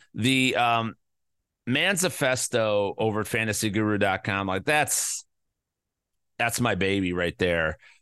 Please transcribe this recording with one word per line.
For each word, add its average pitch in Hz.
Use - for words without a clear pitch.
The, 127
um, 117
Manzafesto 127
over 107
at 101
fantasy 110
guru 107
dot 98
com, 98
like, 95
that's, -
that's 117
my 113
baby 95
right 87
there. 85